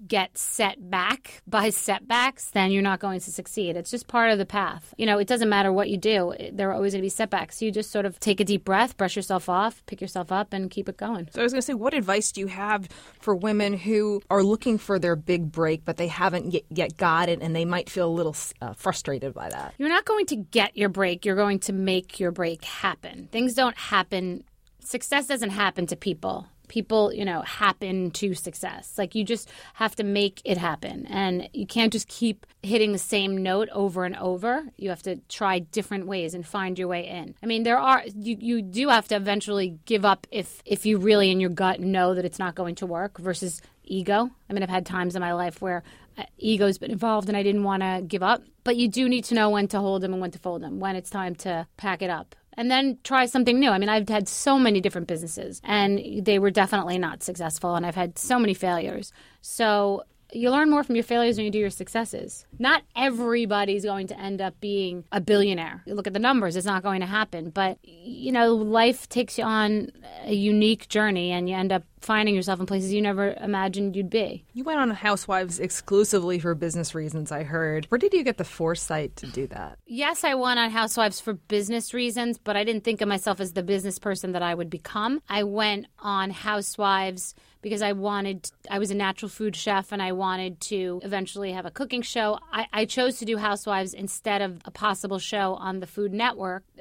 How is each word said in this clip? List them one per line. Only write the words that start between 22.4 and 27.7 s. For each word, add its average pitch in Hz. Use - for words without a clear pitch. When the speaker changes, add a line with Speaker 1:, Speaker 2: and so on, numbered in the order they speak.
Speaker 1:
happen. -
Things 233
don't 247
happen. 185
Success 277
doesn't 233
happen 196
to 175
people. 190
People, 220
you -
know, 170
happen 185